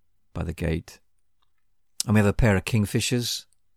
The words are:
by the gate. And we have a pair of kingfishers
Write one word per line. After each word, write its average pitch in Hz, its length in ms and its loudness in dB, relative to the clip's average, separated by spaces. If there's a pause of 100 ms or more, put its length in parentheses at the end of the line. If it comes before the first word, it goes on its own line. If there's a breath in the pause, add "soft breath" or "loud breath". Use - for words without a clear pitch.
(340)
by 85 100 -6
the 82 100 -6
gate. 80 460 -6 (1080)
And 104 100 2
we 107 40 6
have 101 80 4
a 98 60 2
pair 107 220 4
of 92 100 0
kingfishers 117 800 -2 (320)